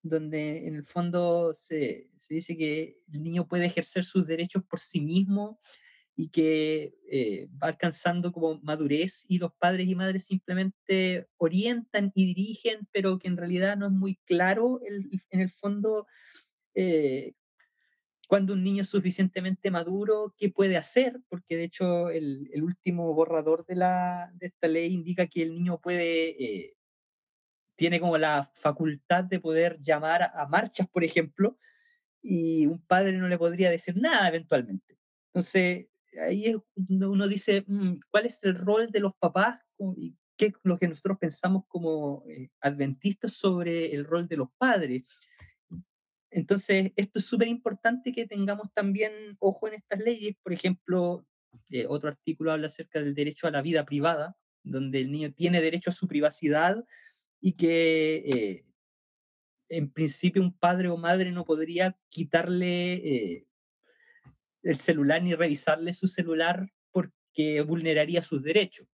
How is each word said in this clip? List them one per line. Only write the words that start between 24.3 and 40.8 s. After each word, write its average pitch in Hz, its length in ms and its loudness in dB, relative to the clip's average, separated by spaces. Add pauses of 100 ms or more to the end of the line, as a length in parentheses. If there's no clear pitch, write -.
de 180 120 -12
esta 175 200 -4
ley 170 260 0
indica 175 340 -2
que 170 160 -4
el 165 100 -4
niño 175 280 -2
puede... 165 480 0 (140)
Eh, 98 320 -8 (1000)
tiene 170 240 0
como 170 180 2
la 151 360 2
facultad 151 680 0
de 185 160 -2
poder 165 420 0
llamar 156 520 2
a 147 140 -6
marchas, 190 420 0
por 175 140 0
ejemplo, 175 540 0 (640)
y 165 460 2
un 170 180 -2
padre 190 280 4
no 185 160 -2
le 175 100 0
podría 175 320 4
decir 175 260 -2
nada 233 320 2
eventualmente. 131 680 -2 (280)
Entonces, 180 600 0 (340)
ahí 196 260 0
es 226 100 0 (180)
donde 190 320 2
uno 202 200 2
dice, 196 400 0
"Mm, 196 280 0 (160)
¿cuál 214 160 2
es - 160 -8
el 190 120 2
rol 208 360 0
de 208 100 0
los 196 140 -2
papás 202 440 0 (180)
co-, 190 200 -6
y 165 200 -12 (200)
qué 214 100 4
es 202 60 0 (100)
lo 180 160 2
que 180 100 2